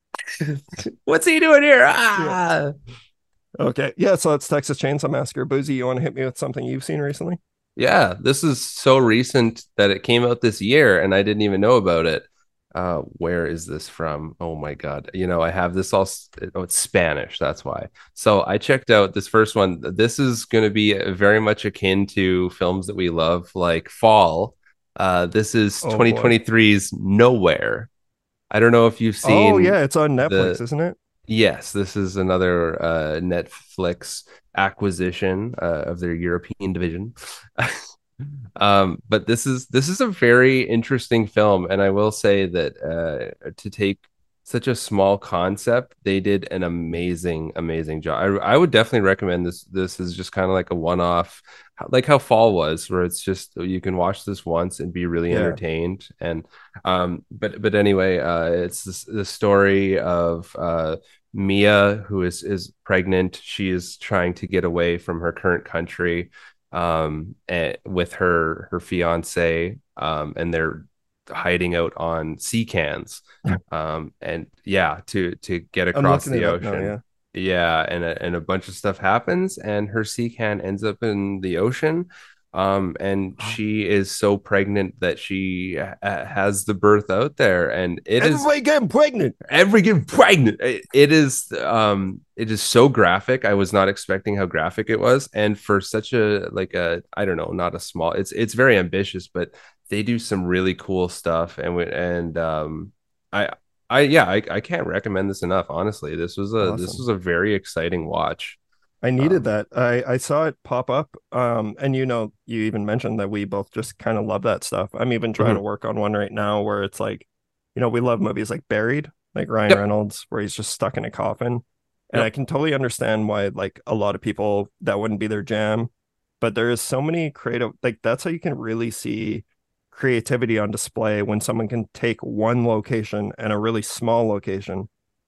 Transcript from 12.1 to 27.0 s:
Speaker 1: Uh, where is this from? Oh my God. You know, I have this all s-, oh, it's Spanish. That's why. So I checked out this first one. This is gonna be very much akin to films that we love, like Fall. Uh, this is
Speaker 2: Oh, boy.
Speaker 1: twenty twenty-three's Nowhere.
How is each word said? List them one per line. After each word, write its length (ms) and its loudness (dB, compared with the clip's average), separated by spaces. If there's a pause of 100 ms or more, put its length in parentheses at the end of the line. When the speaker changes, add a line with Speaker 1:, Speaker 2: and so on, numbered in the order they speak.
Speaker 1:
Uh, 260 -4 (180)
where 320 -2
is 180 -8
this 220 -10
from? 500 -8
Oh 160 -8
my 200 -8
God. 380 -10
You 140 -4
know, 160 0
I 80 0
have 240 -2
this 180 -4
all 100 4
s-, 260 -8 (260)
oh, 80 -6
it's 140 -4
Spanish. 640 0
That's 240 -4
why. 240 -8 (260)
So 320 4
I 120 0
checked 320 0
out 240 6
this 120 -4
first 300 2
one. 240 2 (160)
This 240 2
is 240 0
gonna 260 2
be 240 2 (180)
very 280 4
much 240 0
akin 440 2
to 420 2
films 360 -2
that 100 -8
we 140 0
love, 460 0
like 320 0
Fall. 680 4 (420)
Uh, 300 2
this 300 0
is 260 2
Speaker 2:
Oh, 80 -4
boy. 60 0
Speaker 1:
twenty 160 6
twenty-three's 800 4
Nowhere. 1000 4 (600)